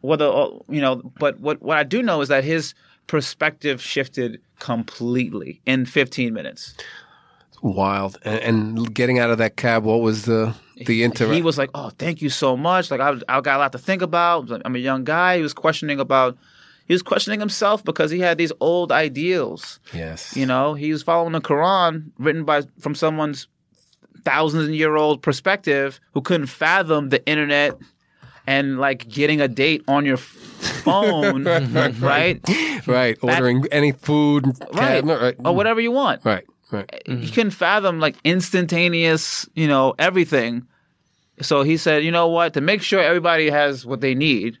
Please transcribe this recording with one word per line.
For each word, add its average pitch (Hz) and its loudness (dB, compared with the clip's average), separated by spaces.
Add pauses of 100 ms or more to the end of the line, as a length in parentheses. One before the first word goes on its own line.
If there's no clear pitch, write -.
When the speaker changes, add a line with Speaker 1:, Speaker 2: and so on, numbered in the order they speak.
Speaker 1:
Whether, 147 0
uh, 135 2 (180)
you 147 -2
know, 131 -2
but 147 -2
what, 147 -4
what 156 0
I 151 2
do 180 -2
know 180 0
is 139 -2
that 135 2
his 160 -4 (340)
perspective 147 -4
shifted 127 -6 (180)
completely 117 -6
in 131 -2
fifteen 131 -2
minutes. - -12 (880)
Speaker 2:
Wild. 98 -2
And, 110 -4
and 113 -2
getting 123 2
out 117 2
of 117 2
that 113 0
cab, 113 0
what 110 2
was 110 0
the, 113 0 (220)
the - -18 (120)
Speaker 1:
He, 113 2
Speaker 2:
interact- 117 2
Speaker 1:
he 170 2
was 165 0
like, 139 -2
"Oh, 139 -10
thank 160 -6
you 151 -2
so 131 0
much. 175 0
Like, 135 -2
I've, 135 0
I've 135 0
got 139 2
a 139 0
lot 139 0
to 127 -12
think 190 -4
about. 170 0 (140)
I'm 123 -4
a 123 -4
young 131 -2
guy." 175 2
He 165 0
was 147 -4
questioning 156 -2
about, 131 2 (480)
he - 2
was 180 2
questioning 208 -2
himself 208 0
because 156 0
he 175 -4
had 175 2
these 160 0
old 170 0
ideals. 147 -2 (140)
Speaker 2:
Yes. 80 -10
Speaker 1:
You 135 0
know, 131 0
he 151 -4
was 151 -4
following 170 0
the 160 -2
Quran 160 2
written 151 0
by, 147 2 (180)
from 147 -4
someone's 151 -2 (800)
thousand-year-old 151 2
perspective 143 0 (120)
who 143 0
couldn't 151 0
fathom 156 0
the 131 2
internet 147 2 (680)
and, 139 0
like, 135 -2
getting 147 0
a 143 2
date 135 0
on 143 2
your 135 0
phone, - -2
Speaker 2:
<laughs> - -2
Right, 165 2
right, 120 0
Speaker 1:
right? 147 2
Speaker 2:
right. 302 -2
Right. 123 2
Speaker 1:
Back 156 2
Speaker 2:
Ordering 127 2
any 147 2
food, 147 2 (260)
Speaker 1:
Right. - - (280)
Speaker 2:
cabinet, 143 0
right. 123 0 (100)
Speaker 1:
Or 175 2
whatever 220 0
you 233 0
want. 247 -2
Speaker 2:
Right, 104 0 (260)
right. 98 -6 (160)
Speaker 1:
He 120 -6
couldn't 214 2
fathom, 185 0
like, 151 0 (100)
instantaneous, 170 0
you 160 2
know, 135 4
everything. 143 0 (760)
So 139 2
he 156 2
said, 156 2
"You 160 -2
know 170 2
what? 170 0
To 139 0
make 190 0
sure - 0
everybody 165 2
has 143 0
what 120 -6
they 135 0
need 120 0